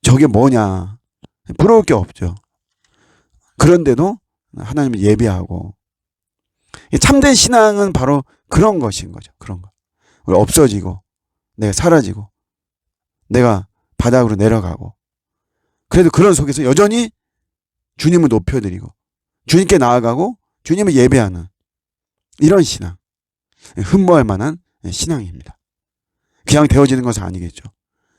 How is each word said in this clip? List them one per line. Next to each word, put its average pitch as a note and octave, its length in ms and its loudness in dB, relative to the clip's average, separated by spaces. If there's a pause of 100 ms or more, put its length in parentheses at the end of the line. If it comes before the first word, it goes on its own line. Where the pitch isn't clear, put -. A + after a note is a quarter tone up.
저게 C3 240 4
뭐냐, G#2+ 720 0 (600)
부러울 A3 240 4
게 - 120 -2
없죠. F#2 400 -6 (1200)
그런데도 E3 600 2 (380)
하나님을 B2 440 -6
예배하고. G2 760 -2 (1160)
이 - 60 -2
참된 C#4 360 4
신앙은 G#3+ 580 2
바로 C3+ 320 -2 (240)
그런 G3 300 2
것인 G2 340 -8
거죠. F2 260 -20
그런 F#2+ 220 -16
거. F2+ 100 -20 (560)
우리 F#2 100 0
없어지고, G2+ 680 0 (540)
내가 G#2 160 -4
사라지고, A2 580 -2 (960)
내가 A#2 380 0 (300)
바닥으로 A#2+ 400 0
내려가고. G2 580 -2 (960)
그래도 F3 220 2
그런 F#3 240 4
속에서 C#3+ 300 -4
여전히 G#3 460 0 (840)
주님을 E3 320 2
높여드리고, G#2 600 -4 (580)
주님께 F#3 320 2
나아가고, B2 600 0 (240)
주님을 F#3+ 320 -2
예배하는 A2 520 2 (920)
이런 F3 220 4
신앙. F2+ 340 -8 (800)
흠모할 D#3+ 480 2
만한 A2 340 -4 (300)
신앙입니다. G2+ 680 -10 (880)
그냥 D3+ 200 2
되어지는 C3+ 360 2
것은 A#2+ 200 -4
아니겠죠. F2+ 420 -12 (540)